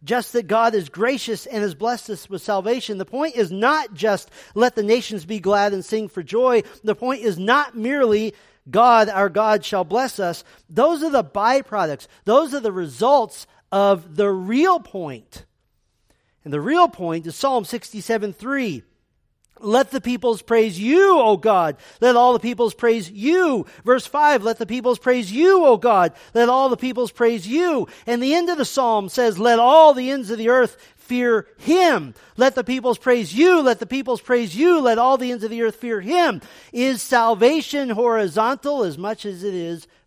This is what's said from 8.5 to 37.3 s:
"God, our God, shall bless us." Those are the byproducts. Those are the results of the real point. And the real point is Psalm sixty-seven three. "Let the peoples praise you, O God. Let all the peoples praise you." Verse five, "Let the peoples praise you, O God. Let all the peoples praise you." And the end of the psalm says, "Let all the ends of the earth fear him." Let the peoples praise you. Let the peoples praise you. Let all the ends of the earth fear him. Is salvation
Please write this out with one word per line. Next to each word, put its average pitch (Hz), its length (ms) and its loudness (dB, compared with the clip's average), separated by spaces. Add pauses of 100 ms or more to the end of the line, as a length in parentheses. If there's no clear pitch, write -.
"God, 220 380 4
our 196 220 0
God, 214 340 0
shall 190 200 -4
bless 220 360 -4
us." 175 240 -6 (240)
Those 285 360 0
are 320 80 -4
the 247 120 2
byproducts. 202 840 -2 (160)
Those 262 320 2
are 277 40 -6
the 220 120 -2
results 185 720 -2 (260)
of 190 440 0
the 202 160 0
real 254 480 0
point. 151 640 -14 (1000)
And 143 100 -10
the 147 80 -4
real 311 280 2
point 165 360 -10
is 165 100 -14
Psalm 254 300 -4
sixty-seven 214 680 -8
three. 233 500 -8 (800)
"Let 233 280 0
the 269 120 -8
peoples 233 420 -4
praise 220 340 0
you, 339 420 4
O 214 180 4
God. 175 400 0 (240)
Let 240 160 4
all 247 160 6
the 233 60 0
peoples 233 360 -2
praise 226 340 0
you." 269 560 0 (180)
Verse 247 220 2
five, 294 380 2
"Let 226 160 -4
the 226 80 -6
peoples 240 320 -2
praise 247 320 -2
you, 349 340 4
O 240 120 6
God. 185 360 2 (220)
Let 233 140 4
all 262 200 2
the 240 80 -2
peoples 247 340 -6
praise 233 360 0
you." 294 400 -2 (180)
And 240 160 -2
the 269 140 0
end 349 140 0
of 330 100 -2
the 247 60 -2
psalm 220 440 -2
says, 226 300 0
"Let 233 180 4
all 285 380 8
the 254 160 -4
ends 254 180 -6
of 226 80 -6
the 220 120 -2
earth 247 280 2 (200)
fear 240 500 -2 (100)
him." 269 560 0 (240)
Let 254 160 2
the 240 120 -4
peoples 247 340 -4
praise 233 340 0
you. 330 280 4
Let 247 180 2
the 226 80 -8
peoples 254 340 -6
praise 233 340 -2
you. 320 260 2
Let 233 180 2
all 262 180 2
the 247 140 -6
ends 220 120 -8
of 220 60 -8
the 233 140 -6
earth 220 140 -4
fear 226 240 -6
him. 277 400 -2 (300)
Is 247 300 -2
salvation 247 880 0